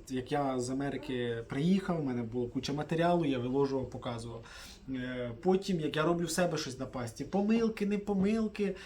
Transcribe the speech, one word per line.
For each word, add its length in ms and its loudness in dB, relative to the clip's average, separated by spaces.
як 220 -2
я 280 2
з 100 -2
Америки 800 -2
приїхав, 520 2
в 40 0
мене 180 0
було 240 -2
куча 260 -4
матеріалу, 520 2
я 140 2
виложував, 500 0
показував. 560 -8
Е, 420 -4
потім, 380 4
як 160 0
я 80 2
роблю 220 2
в 60 -2
себе 260 2
щось 220 -6
на 60 -4
пасті, 400 -6
помилки, 600 2
не 120 2
помилки, 760 2